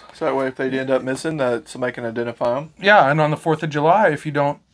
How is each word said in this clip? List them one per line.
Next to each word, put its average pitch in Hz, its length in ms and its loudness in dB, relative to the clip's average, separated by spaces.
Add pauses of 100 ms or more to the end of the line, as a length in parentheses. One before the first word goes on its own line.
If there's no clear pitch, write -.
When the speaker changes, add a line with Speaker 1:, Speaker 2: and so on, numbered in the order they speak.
(140)
Speaker 1:
So - 120 -6
that 135 100 0
way, 135 120 0
if 131 80 -6
they 131 220 -4
end 131 120 -4
up 131 120 2
missing, 135 360 -4
that 123 320 -2
somebody 127 240 -6
can 123 100 -10
identify 120 540 -2
'em. 156 200 -10
Speaker 2:
Yeah, 190 320 4
and 156 120 2
on 151 100 2
the 147 60 -2
fourth 156 260 -2
of 160 60 -4
July, 165 400 4
if 147 160 -2
you 151 80 -4
don't, 143 260 -2 (140)